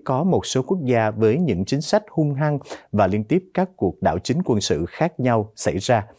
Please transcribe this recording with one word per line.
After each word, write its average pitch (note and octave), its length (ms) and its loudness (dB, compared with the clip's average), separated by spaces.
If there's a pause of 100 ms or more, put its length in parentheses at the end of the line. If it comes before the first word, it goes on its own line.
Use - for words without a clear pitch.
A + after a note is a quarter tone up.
có C3+ 180 0
một D#3+ 220 0
số - 160 -2
quốc F#3+ 220 -4
gia A#2 280 2
với A2 260 2
những A2 280 0
chính C#3+ 160 -2
sách G#3+ 280 0
hung D3 240 0
hăng D3 260 -2 (320)
và G2+ 160 4
liên G#2+ 160 0
tiếp E3+ 200 0 (100)
các F#3 220 0
cuộc - 260 -2
đảo E2 180 0
chính C#3 260 -2
quân A2 160 2
sự F2 240 0
khác - 340 -4
nhau A#2 360 0
xảy D#2+ 220 -2
ra. G#2 260 2 (160)